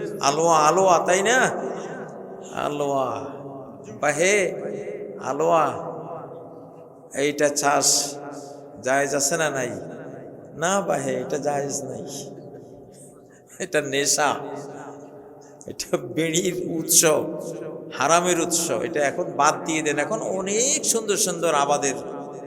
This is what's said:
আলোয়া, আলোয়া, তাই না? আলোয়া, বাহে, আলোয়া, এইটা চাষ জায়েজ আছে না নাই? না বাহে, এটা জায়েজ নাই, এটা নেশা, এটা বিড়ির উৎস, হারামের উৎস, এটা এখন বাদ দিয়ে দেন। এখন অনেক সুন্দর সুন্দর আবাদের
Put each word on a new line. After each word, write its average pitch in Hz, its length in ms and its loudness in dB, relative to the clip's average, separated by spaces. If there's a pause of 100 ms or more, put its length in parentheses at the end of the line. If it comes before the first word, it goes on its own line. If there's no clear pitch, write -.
(200)
আলোয়া, 156 380 6
আলোয়া, 170 400 6
তাই 190 240 4
না? 233 160 4 (1160)
আলোয়া, 135 680 -2 (760)
বাহে, 156 360 4 (880)
আলোয়া, 151 420 4 (1500)
এইটা 147 340 2
চাষ 143 680 2 (680)
জায়েজ 135 320 2
আছে 147 220 2
না 160 140 2
নাই? 131 200 -2 (840)
না 180 240 2
বাহে, 135 340 0
এটা 127 240 -2
জায়েজ 143 460 -2
নাই, - 180 -8 (1600)
এটা 156 220 -2
নেশা, 139 540 2 (1300)
এটা - 300 -4
বিড়ির 165 600 0 (220)
উৎস, 160 260 4 (920)
হারামের 170 420 4
উৎস, - 300 0
এটা 123 300 -2
এখন 143 240 0
বাদ 156 400 2
দিয়ে 160 180 0
দেন। 147 160 0
এখন 208 240 -2
অনেক 214 600 0
সুন্দর 220 320 2
সুন্দর 170 380 2
আবাদের 139 400 4 (520)